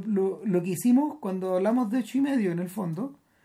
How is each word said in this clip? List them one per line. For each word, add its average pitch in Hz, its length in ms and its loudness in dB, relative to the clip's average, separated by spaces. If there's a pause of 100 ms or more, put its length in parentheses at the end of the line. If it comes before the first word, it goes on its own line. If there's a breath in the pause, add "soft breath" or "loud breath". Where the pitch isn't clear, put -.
lo, 190 380 0
lo 180 180 2
que 185 80 -4
hicimos 247 500 2
cuando 185 360 -2
hablamos 220 340 2
de 254 80 0
Ocho 254 200 -2
y - 20 2
medio, 262 320 2
en 170 60 -2
el 180 100 -4
fondo, 190 500 -6 (260 soft breath)